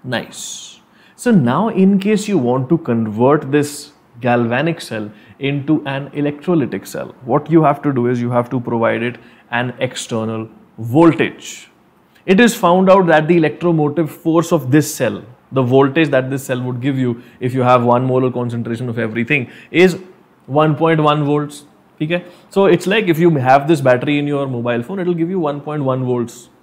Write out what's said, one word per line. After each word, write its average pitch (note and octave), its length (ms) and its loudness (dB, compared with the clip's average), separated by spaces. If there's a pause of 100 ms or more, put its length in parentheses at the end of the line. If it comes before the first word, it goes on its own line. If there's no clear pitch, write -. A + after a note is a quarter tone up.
Nice. - 760 -10 (340)
So - 160 0
now D#3+ 380 2
in F#3+ 280 4
case G#3 300 0
you G3+ 100 0
want B2+ 300 0
to E3+ 100 2
convert B2+ 760 0
this D3 400 -2 (260)
galvanic A#2+ 640 -2
cell G#2+ 280 -8 (300)
into C#3+ 460 -2
an C#3 240 -8
electrolytic D3 760 -4
cell, C2 380 -12
what C#3+ 260 -2
you D#3+ 140 4
have C#3+ 200 2
to D3 100 0
do A#2+ 140 0
is B2 120 0
you A#2+ 120 -4
have A#2+ 180 0
to C3 100 -4
provide A2+ 420 -2
it A#2+ 160 -6 (340)
an A#2+ 280 -4
external A2+ 680 -6 (280)
voltage. B2+ 920 0 (560)
It F#3+ 160 4
is A#3 120 4
found F#3 360 2
out F#3 180 6
that D#3 220 2
the F3 80 4
electromotive D3+ 760 0
force E3 400 0
of C#3 180 -2
this D3 240 2
cell, G#2 300 -4 (300)
the C3+ 80 0
voltage C3+ 480 2
that C3 200 0
this C3+ 140 -6
cell B2+ 200 -6
would B2 180 -6
give C3+ 160 -2
you B2 260 -2 (160)
if B2 140 -4
you C3 80 0
have B2 240 4
one A#2+ 200 4
molar B2+ 240 0
concentration A#2 600 -6
of A#2 100 -6
everything, A#2 500 -2 (220)
is E3+ 260 4 (500)
one D3+ 280 2
point D#3+ 260 2
one D3 220 2
volts. D3 400 -4 (380)
Okay? F3 240 -4 (240)
So G3 160 2
it's F3 220 4
like G3+ 200 0
if D#3+ 120 0
you E3+ 180 4
have C3+ 320 4
this D#3+ 100 4
battery C#3+ 400 2
in C#3+ 80 -4
your C#3 200 -4
mobile A#2+ 360 -4
phone, F#3+ 160 -10
it F3 80 -4
will F3+ 60 0
give E3 160 -2
you F#3+ 100 -4
one C#3+ 220 -4
point D3+ 200 -6
one C3 220 -2
volts. B2 460 -4 (140)